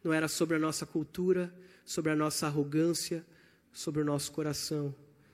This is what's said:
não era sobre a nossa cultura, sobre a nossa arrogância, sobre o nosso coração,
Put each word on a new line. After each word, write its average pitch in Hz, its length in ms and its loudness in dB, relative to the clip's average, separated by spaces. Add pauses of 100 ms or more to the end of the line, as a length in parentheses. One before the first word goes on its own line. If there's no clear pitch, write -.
não 165 80 0
era 156 160 2
sobre 165 260 0
a 156 60 2
nossa 156 260 0
cultura, 180 680 0 (320)
sobre 156 280 0
a - 20 4
nossa 151 320 0
arrogância, 156 800 0 (460)
sobre 151 280 -2
o 151 40 2
nosso 143 260 0
coração, 147 640 -2 (400)